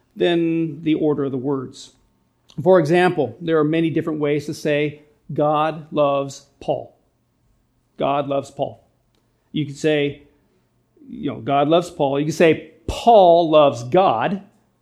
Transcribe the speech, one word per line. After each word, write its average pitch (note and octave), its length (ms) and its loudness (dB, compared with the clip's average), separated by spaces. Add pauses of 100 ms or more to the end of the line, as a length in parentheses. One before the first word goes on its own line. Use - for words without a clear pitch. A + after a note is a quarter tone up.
(160)
than E3 680 -2
the D#3 120 0
order D3 300 -2
of C3+ 60 -6
the C3 80 -6
words. C3 540 -8 (680)
For F3+ 200 6
example, D#3 600 2
there D#3+ 180 0
are D3+ 60 2
many D#3+ 260 0
different D#3 280 -4
ways D3 280 -2
to D#3+ 80 -8
say, D3 480 -2 (300)
"God D3+ 600 -2
loves C#3 540 -2 (120)
Paul." - 380 -8 (1000)
God C#3 300 -4
loves C#3 240 -6
Paul. - 340 -10 (680)
You D3+ 140 -6
could C#3 100 -14
say, D3 460 -2 (840)
you - 220 -10
know, A2+ 100 -12
"God C#3 280 -2
loves F3 220 0
Paul." C#3 280 -4
You D3 80 -4
could E3 80 -6
say, - 380 0 (160)
"Paul F3 640 6
loves C#3 340 4
God." E3 580 0 (400)